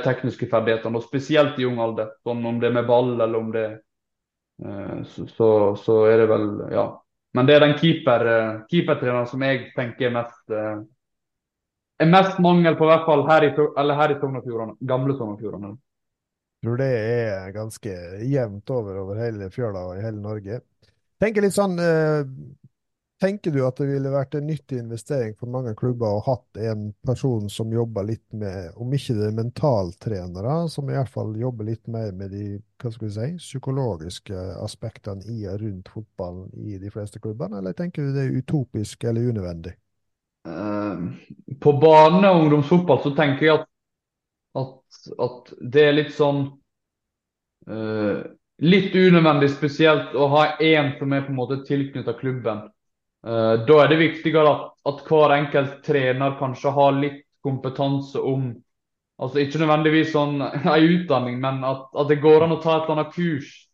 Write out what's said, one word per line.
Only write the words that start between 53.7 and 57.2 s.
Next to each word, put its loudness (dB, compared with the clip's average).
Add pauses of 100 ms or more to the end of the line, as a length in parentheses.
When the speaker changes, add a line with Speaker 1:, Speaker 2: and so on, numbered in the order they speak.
Speaker 1:
er 6
det 4
viktigere 2
at, -10 (220)
at -8
hver 6
enkelt -2
trener 0
kanskje -4
har 4
litt -4 (220)